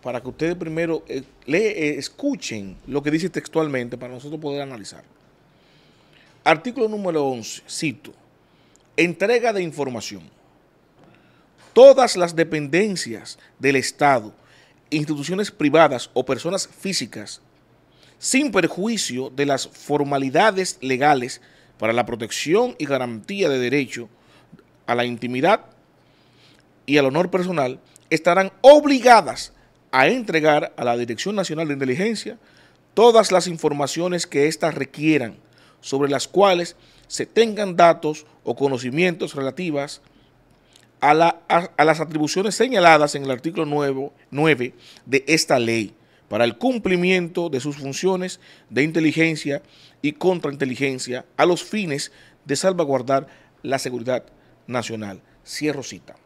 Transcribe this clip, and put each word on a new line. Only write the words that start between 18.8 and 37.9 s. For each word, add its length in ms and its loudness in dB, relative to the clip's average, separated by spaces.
de 140 -2
las 220 -2
formalidades 1160 0
legales 580 0
para 140 0
la 140 0
protección 720 -2
y 60 -6
garantía 640 -4
de 100 0
derecho 500 -2
a 80 0
la 100 0
intimidad 600 0
y 120 2
al 80 4
honor 240 0
personal, 500 -2
estarán 520 0
obligadas 920 6
a 160 4
entregar 680 0
a 80 -6
la 120 0
Dirección 380 -6
Nacional 340 -4
de 60 -4
Inteligencia 640 -4
todas 380 6
las 140 2
informaciones 800 -4
que 200 0
éstas 280 -2
requieran, 640 -2
sobre 300 -2
las 180 -4
cuales 480 2
se 180 -8
tengan 500 0
datos 500 4